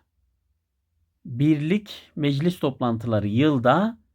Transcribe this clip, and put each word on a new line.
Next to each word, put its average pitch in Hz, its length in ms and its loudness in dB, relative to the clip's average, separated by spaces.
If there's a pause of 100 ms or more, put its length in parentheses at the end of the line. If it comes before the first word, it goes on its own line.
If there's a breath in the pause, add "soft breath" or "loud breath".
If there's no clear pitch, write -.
(1200)
birlik 151 920 -2
meclis 143 420 0
toplantıları 117 720 -2
yılda 143 720 2 (160)